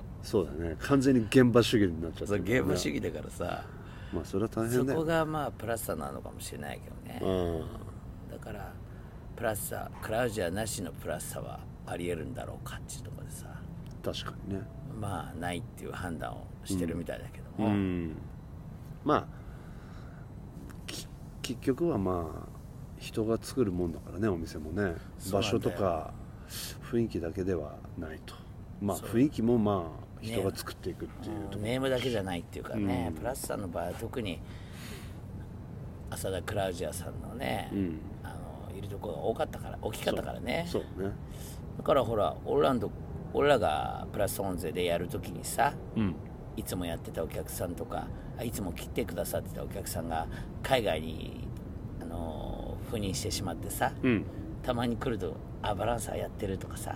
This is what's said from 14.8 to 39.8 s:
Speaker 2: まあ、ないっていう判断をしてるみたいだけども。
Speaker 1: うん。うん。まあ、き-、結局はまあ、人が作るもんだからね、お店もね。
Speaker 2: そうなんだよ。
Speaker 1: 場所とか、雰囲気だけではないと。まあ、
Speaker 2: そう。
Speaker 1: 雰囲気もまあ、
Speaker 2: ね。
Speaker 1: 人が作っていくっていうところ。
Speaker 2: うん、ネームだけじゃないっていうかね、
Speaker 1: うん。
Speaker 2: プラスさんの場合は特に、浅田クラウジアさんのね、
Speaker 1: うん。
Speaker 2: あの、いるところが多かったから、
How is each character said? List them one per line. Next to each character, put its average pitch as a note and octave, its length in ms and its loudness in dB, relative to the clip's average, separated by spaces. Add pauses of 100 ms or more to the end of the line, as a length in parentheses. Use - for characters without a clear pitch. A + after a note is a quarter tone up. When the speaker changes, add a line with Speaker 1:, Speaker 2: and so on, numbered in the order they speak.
Speaker 2:
ま G2 360 -4
あ、 - 40 -6
な F2 140 0
い F2 60 -2
っ - 40 -6
て - 220 -10
い - 40 -6
う C#2 40 -6
判 E2 260 -4
断 A#1+ 140 -2
を G#1 140 -10 (180)
し F#2+ 140 2
て F2 80 2
る E2 100 0
み E2 80 -2
た C2 120 -4
い - 20 -4
だ - 140 -8
け - 80 -10
ど - 220 -4
も。 G#2 60 6
Speaker 1:
う - 20 6
ん。 - 20 8
う G2+ 40 6
ん。 F2+ 400 2 (880)
ま D3 100 4
あ、 A#2 120 2 (1600)
き-、 - 200 -6 (360)
結 A#2+ 180 -4
局 C#3+ 280 4
は C3+ 100 4
ま E2+ 480 0
あ、 - 20 -10 (500)
人 - 260 0
が A2+ 160 4
作 - 240 2
る G2 80 2
も F2+ 140 2
ん D#2+ 60 0
だ - 80 -6
か - 120 -10
ら E2+ 60 -6
ね、 A2 100 6
お F#2 80 4
店 E2 220 -4
も D#2 120 -4
ね。 E2+ 60 -2
Speaker 2:
そ G#2 40 4
う - 20 6
な G2 80 6
ん E2 40 0
だ - 0 -
よ。 - 60 -6 (320)
Speaker 1:
場 G2 100 6
所 - 180 4
と - 100 2
か、 F2 420 2 (800)
雰 A#2+ 100 4
囲 A2+ 80 4
気 A2 120 -2
だ E2 120 0
け F#2 120 0
で F#2 100 4
は D2+ 220 -2 (220)
な D#2+ 140 -4
い D#2 120 -10
と。 - 100 -12 (460)
ま G2 140 2
あ、 - 20 -2
Speaker 2:
そ - 100 -6
う。 - 40 -6
Speaker 1:
雰 A#2 120 6
囲 D3+ 80 8
気 A#2+ 120 0
も A#2+ 160 8
ま G#2 140 6
あ、 E2+ 360 -2 (120)
Speaker 2:
ね。 A2+ 120 -4
Speaker 1:
人 G#2 100 2
が F#2 120 4
作 - 180 -6
っ - 40 -10
て - 140 -4
い - 40 -2
く - 100 -8
っ D#2 40 -4
て - 200 -8
い - 40 -2
う - 20 -2
と G#2 80 -4
こ G2+ 100 -4
ろ。 G2 60 -2
Speaker 2:
う - 20 -2
ん、 - 40 -2
ネ A#2+ 140 2
ー - 20 0
ム C3+ 100 4
だ B2+ 100 4
け B2+ 100 2
じ A#2 80 4
ゃ G2+ 40 2
な F#2 120 0
い E2+ 60 0
っ - 40 -4
て - 140 -8
い C2 40 -6
う - 20 -6
か B1 100 -4
ね、 F#2 360 2
Speaker 1:
う - 60 0
ん。 - 20 -6
Speaker 2:
プ D#2 60 -4
ラ B2 100 0
ス - 120 -6
さ A#2+ 100 -2
ん A2 40 -2
の G2 80 -4
場 E2+ 140 -2
合 E2+ 40 0
は F2+ 80 -2
特 A#2 260 -4
に、 F#2+ 200 -2 (1700)
浅 - 200 -2
田 F#2 120 0
ク - 120 -4
ラ G2 140 4
ウ F#2 40 0
ジ F2 120 -2
ア D2+ 80 -2
さ D2+ 180 -6
ん - 100 -6
の - 140 -6
ね、 A#2+ 380 0
Speaker 1:
う - 40 0
ん。 E2+ 240 2 (240)
Speaker 2:
あ - 100 -8 (360)
の、 - 60 -8
い G2 40 -6
る G2+ 80 -6
と G2+ 100 -6
こ G#2+ 100 -4
ろ E2+ 60 -2
が C#2+ 80 -4
多 A2 120 4
か - 100 2
っ - 40 0
た - 100 -6
か F#2+ 100 -6
ら、 F#2 120 -6